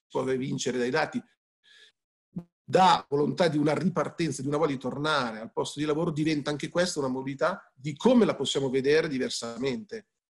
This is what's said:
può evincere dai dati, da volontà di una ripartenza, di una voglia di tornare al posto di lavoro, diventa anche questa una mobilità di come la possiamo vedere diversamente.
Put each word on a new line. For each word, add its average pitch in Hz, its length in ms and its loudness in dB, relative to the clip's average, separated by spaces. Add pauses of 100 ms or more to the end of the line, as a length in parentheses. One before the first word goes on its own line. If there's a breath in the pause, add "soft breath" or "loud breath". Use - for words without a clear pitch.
può 131 200 -4
evincere 131 480 -2
dai 123 120 0
dati, 151 320 -2 (1500 soft breath)
da 175 400 6
volontà 147 380 0
di 151 100 0
una 147 160 2
ripartenza, 156 680 -2
di 139 40 -4
una 147 100 0
voglia 151 160 2
di 131 40 -4
tornare 131 640 -2
al 113 120 -12
posto - 280 -6
di 151 60 -2
lavoro, 156 260 0
diventa 147 400 -2
anche 147 180 -6
questa 175 300 0
una 135 80 -2
mobilità 135 680 -4
di 143 220 -8
come 240 300 6
la 143 100 0
possiamo 139 340 -2
vedere 143 380 2
diversamente. 120 1040 -6 (280)